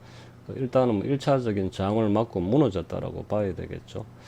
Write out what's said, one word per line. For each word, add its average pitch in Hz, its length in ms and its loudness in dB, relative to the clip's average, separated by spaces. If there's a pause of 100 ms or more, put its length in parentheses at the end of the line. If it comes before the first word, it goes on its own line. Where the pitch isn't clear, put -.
(480)
그 98 100 -8
일단은 123 380 2
뭐 95 100 0
일 139 140 0
차적인 110 520 2
저항을 104 380 2
맞고 104 300 2
무너졌다라고 92 840 0
봐야 101 320 -2
되겠죠. - 500 -10 (220)